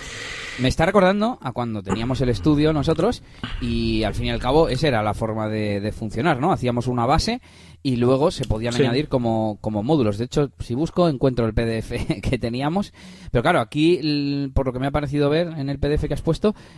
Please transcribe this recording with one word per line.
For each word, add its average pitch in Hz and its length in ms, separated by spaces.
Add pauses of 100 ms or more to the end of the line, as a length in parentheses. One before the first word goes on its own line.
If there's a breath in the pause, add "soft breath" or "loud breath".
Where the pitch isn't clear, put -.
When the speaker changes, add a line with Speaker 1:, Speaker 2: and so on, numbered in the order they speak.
(600 loud breath)
Speaker 1:
Me 123 80
está 156 180
recordando 202 560
a 123 120
cuando 117 280
teníamos 117 400
el 127 80
estudio 151 440
nosotros 160 500 (380 loud breath)
y 113 420
al 101 100
fin 120 120
y 120 60
al 117 80
cabo 139 280
esa 131 220
era 113 120
la 104 120
forma 110 340
de, 107 320
de 104 120
funcionar, 120 480
¿no? 160 120
Hacíamos 120 360
una 123 180
base 160 360 (400 soft breath)
y 131 140
luego 131 360
se 127 140
podían 110 280
Speaker 2:
Sí. 135 100
Speaker 1:
añadir 135 240
como, 113 540
como 107 200
módulos. 113 360
De 117 80
hecho, 143 340
si - 160
busco, 165 320
encuentro 127 400
el 110 60
P 117 120
D 113 120
F 110 440
<laughs> - 0
que - 160
teníamos. 135 560 (380 loud breath)
Pero 120 100
claro, 156 180
aquí, 151 380
l-, 143 520
por 135 160
lo 127 80
que 127 60
me 135 80
ha 139 40
parecido 143 380
ver 165 180
en 151 220
el 139 100
P 147 80
D 147 80
F 147 120
que 147 60
has - 80
puesto, 208 320 (240 loud breath)